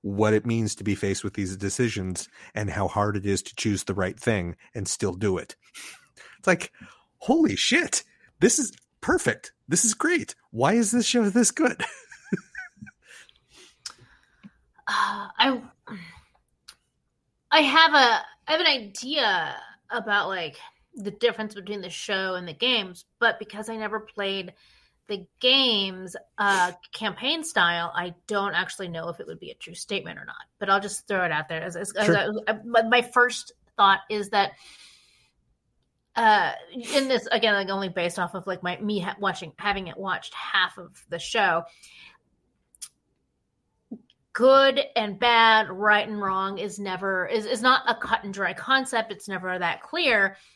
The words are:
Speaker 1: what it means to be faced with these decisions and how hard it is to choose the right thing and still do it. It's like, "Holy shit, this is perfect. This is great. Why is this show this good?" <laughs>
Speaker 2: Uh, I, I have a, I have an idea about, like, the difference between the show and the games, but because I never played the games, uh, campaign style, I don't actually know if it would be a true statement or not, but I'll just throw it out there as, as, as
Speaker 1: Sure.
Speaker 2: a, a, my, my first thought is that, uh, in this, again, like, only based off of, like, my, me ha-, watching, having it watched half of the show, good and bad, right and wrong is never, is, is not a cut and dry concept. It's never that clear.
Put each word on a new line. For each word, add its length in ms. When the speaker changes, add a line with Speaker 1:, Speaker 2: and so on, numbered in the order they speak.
Speaker 1:
what 320
it 120
means 300
to 80
be 120
faced 280
with 100
these 220
decisions 720
and 160
how 200
hard 260
it 100
is 160
to 140
choose 300
the 80
right 260
thing 340
and 100
still 280
do 240
it. 180
It's 80
like, 260
"Holy 360
shit, 480
this 180
is 140
perfect. 540
This 160
is 80
great. 420
Why 220
is 180
this 140
show 240
this 220
good?" 380
<laughs> 60
Speaker 2:
Uh, 540
I, 220
I 120
have 320
a, 280
I 40
have 80
an 80
idea 880
about, 380
like, 300
the 160
difference 460
between 240
the 100
show 460
and 100
the 80
games, 520
but 220
because 300
I 80
never 240
played 520
the 180
games, 760
uh, 340
campaign 500
style, 500
I 200
don't 260
actually 340
know 220
if 100
it 80
would 120
be 120
a 40
true 200
statement 420
or 80
not, 100
but 100
I'll 100
just 280
throw 180
it 60
out 180
there 120
as, 140
as, 180
as 120
Speaker 1:
Sure. 100
Speaker 2:
a, 380
a, 120
my, 180
my 180
first 500
thought 240
is 200
that, 240
uh, 360
in 140
this, 220
again, 220
like, 160
only 200
based 300
off 160
of, 120
like, 160
my, 160
me 200
ha-, 200
watching, 380
having 300
it 100
watched 360
half 440
of 140
the 100
show, 440
good 480
and 240
bad, 500
right 380
and 140
wrong 360
is 220
never, 480
is, 180
is 160
not 260
a 80
cut 280
and 100
dry 200
concept. 580
It's 160
never 320
that 220
clear. 560